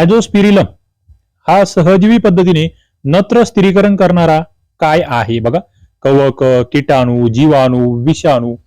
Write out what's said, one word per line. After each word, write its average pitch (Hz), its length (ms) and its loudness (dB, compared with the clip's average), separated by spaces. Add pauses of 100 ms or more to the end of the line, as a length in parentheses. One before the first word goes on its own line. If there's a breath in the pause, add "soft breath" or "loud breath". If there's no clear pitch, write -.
Azospirillum 202 640 0 (840)
हा 190 160 2
सहजीवी 190 540 2
पद्धतीने 175 580 0 (280)
नत्र 196 380 0
स्थिरीकरण 196 540 0
करणारा 170 440 0 (400)
काय 160 260 0
आहे? 117 340 -4
बघा, 127 180 -2 (440)
कवक, 139 420 0
किटाणू, 123 840 0
जीवाणू, 123 800 0
विषाणू. 127 500 -2 (100)